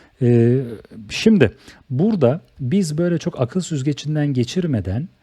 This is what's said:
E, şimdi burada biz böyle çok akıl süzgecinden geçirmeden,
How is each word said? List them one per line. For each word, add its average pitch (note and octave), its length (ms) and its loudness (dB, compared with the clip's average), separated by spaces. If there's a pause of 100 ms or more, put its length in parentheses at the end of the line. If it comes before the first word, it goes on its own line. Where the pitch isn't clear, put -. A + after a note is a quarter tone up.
(220)
E, A#2+ 380 4 (500)
şimdi F#3 420 4 (380)
burada D3+ 520 2 (180)
biz D3+ 380 -2
böyle F3 200 0
çok - 240 -6
akıl D#3 200 -2
süzgecinden D3 640 -4
geçirmeden, B2 800 -2 (140)